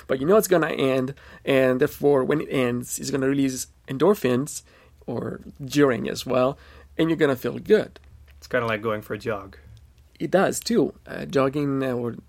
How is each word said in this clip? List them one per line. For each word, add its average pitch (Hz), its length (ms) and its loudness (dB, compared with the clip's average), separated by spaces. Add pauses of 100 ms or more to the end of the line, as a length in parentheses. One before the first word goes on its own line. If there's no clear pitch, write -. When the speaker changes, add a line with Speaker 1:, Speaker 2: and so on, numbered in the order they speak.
Speaker 1:
but 135 140 -2
you 135 60 -4
know 196 100 6
it's 214 140 4
gonna 160 220 2
end, 135 420 0 (320)
and 131 340 4
therefore, 143 460 2
when 147 160 0
it - 80 -10
ends, 123 500 -2
it's 135 120 -8
gonna 135 180 0
release 135 380 0 (200)
endorphins, 143 760 0 (440)
or - 320 -6 (240)
during 135 460 2
as - 160 -8
well, 127 320 0 (400)
and 160 120 2
you're 160 80 0
gonna 143 200 2
feel 123 220 -6
good. 175 380 0 (400)
Speaker 2:
It's - 100 -20
kinda 120 200 -2
like 107 140 -2
going 107 200 -2
for 110 120 -10
a 107 40 -4
jog. 98 400 -8 (600)
Speaker 1:
It 165 120 -6
does, 180 280 2
too. 220 340 0 (140)
Uh, - 180 -12
jogging, 139 560 0
uh, 131 120 -2
or 120 220 -4 (140)